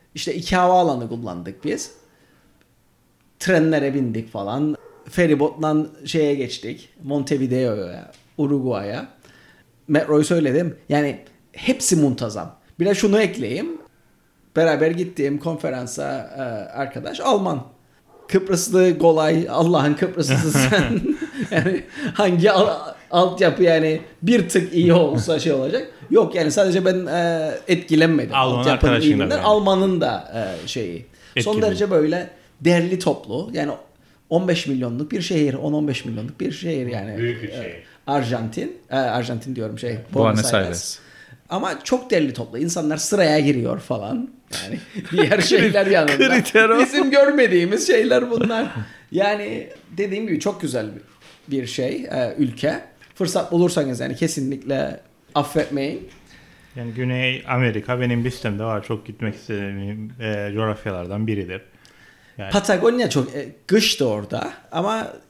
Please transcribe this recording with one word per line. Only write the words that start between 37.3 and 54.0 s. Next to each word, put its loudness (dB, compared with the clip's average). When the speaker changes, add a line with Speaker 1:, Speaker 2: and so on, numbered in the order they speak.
Speaker 3:
bir -10
Speaker 1:
E, -14
Speaker 3:
şehir. -12
Speaker 1:
Arjantin, -4
e, -4
Arjantin -4
diyorum -8
şey, -6
Speaker 2:
Buenos -10
Speaker 1:
Buenos 2
Aires. 2
Speaker 2:
Aires. -8
Speaker 1:
Ama -6
çok -2
derli 2
toplu. -10
İnsanlar -2
sıraya 2
giriyor 0
falan. -6
Yani -8
<laughs> -10
diğer 4
Speaker 2:
Kri-, 4
Speaker 1:
şeyler 4
yanında. 4
Speaker 2:
kriter 4
o. 6
Speaker 1:
Bizim 2
görmediğimiz 4
şeyler 4
bunlar. 0
Yani -2
dediğim -2
gibi -2
çok -4
güzel -4
bir -4
şey, -4
e, -4
ülke. -2
Fırsat -4
bulursanız 2